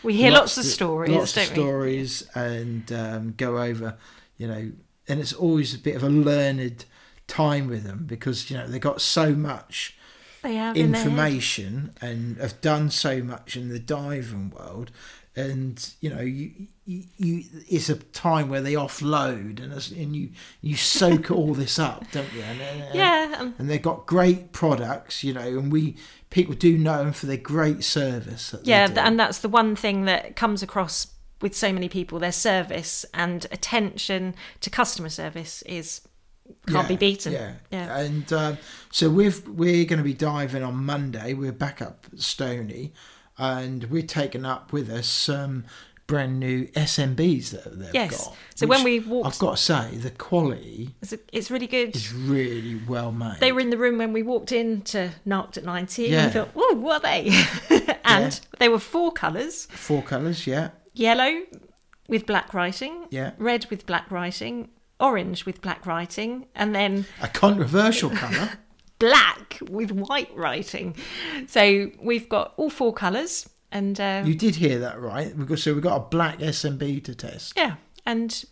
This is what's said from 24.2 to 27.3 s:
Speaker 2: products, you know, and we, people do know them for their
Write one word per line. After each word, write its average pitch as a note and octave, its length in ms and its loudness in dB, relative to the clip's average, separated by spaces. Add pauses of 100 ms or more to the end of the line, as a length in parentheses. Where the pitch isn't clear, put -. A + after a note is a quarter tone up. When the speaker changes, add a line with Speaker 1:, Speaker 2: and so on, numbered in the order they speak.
Speaker 2:
products, C3+ 720 -2
you C3+ 80 0
know, B2+ 80 -6
and C3+ 320 -2
we, D#3 240 2 (320)
people F3 260 2
do E3 220 6
know D#3 260 4
them D3 80 0
for - 140 -6
their C3+ 100 -2